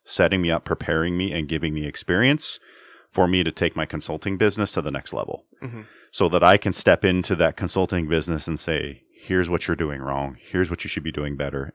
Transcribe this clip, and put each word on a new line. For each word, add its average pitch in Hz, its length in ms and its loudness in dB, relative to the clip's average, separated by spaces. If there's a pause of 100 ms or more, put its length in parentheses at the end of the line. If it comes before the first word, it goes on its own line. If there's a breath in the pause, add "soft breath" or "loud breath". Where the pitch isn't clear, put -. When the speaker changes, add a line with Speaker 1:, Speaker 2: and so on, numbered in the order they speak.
Speaker 1:
setting 90 380 2
me 85 80 0
up, 80 160 0
preparing 82 500 -2
me, 92 160 -2
and 78 160 -4
giving 78 280 -2
me 76 100 -4
experience 113 760 0 (520 soft breath)
for 92 160 2
me 90 160 2
to 80 80 -2
take 82 240 0
my 78 100 -2
consulting 80 500 -6
business 104 360 0
to 85 100 -2
the 73 100 -4
next - 220 -8
level. - 320 -6 (160)
Speaker 2:
Mm-hmm. 120 200 -12 (300 loud breath)
Speaker 1:
So 92 180 2
that 85 140 2
I 95 140 10
can 95 160 0
step - 320 4
into 92 300 2
that 80 200 2
consulting 90 520 -2
business 80 400 -2
and 78 120 -4
say, 73 440 -4 (200)
"Here's 92 240 0
what 87 200 -2
you're 85 100 2
doing 73 240 -4
wrong. 69 400 -4
Here's 92 300 0
what - 120 -6
you - 60 -10
should 76 140 -6
be 80 80 -6
doing 73 260 -6
better. 69 380 -6